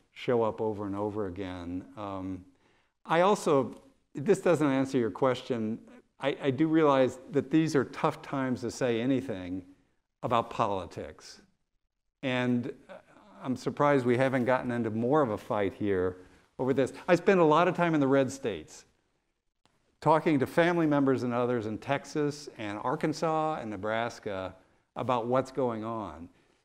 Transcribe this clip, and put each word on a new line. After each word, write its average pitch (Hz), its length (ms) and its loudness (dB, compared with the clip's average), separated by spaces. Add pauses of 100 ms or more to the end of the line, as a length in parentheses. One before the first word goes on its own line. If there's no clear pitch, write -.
(120)
show 120 300 0
up 110 180 -2
over 107 260 -4
and 98 100 -4
over 104 320 -4
again. 90 560 -8 (120)
Um, 95 480 -8 (600)
I 165 140 2
also, 180 540 2 (400)
this 156 260 2
doesn't 156 260 4
answer 135 320 0
your 110 120 2
question, 120 680 0 (420)
I, 139 220 -2
I 143 80 2
do 135 160 2
realize 143 520 4 (120)
that 139 200 -2
these 156 240 4
are 127 100 2
tough - 380 -2
times 131 400 -4
to 113 80 -4
say 120 300 -2
anything 98 600 -4 (600)
about 117 280 0
politics. 92 880 -6 (840)
And, 123 500 0 (160)
uh, - 60 -20 (480)
I'm 127 140 -4
surprised 143 500 2
we 120 100 4
haven't 131 280 2
gotten 127 260 0
into 117 200 -2
more 120 300 2
of 123 100 2
a 104 80 -2
fight 104 360 -2
here 92 440 0 (420)
over 131 120 0
this. 127 200 0 (160)
I 180 80 6
spend 180 240 4
a 170 40 8
lot 156 220 6
of 180 80 0
time 170 200 0
in 151 60 2
the 139 60 4
red 135 240 4
states, - 540 -8 (1160)
talking 156 380 4
to 127 80 2
family 170 400 2
members 135 380 2
and 120 100 -2
others 123 320 -2
in 110 120 -6
Texas 143 760 -4
and 104 280 -10
Arkansas 156 760 -2
and 110 100 -10
Nebraska 104 840 -6 (400)
about 123 320 -2
what's 131 240 0
going 117 340 -2
on. 92 440 -10 (360)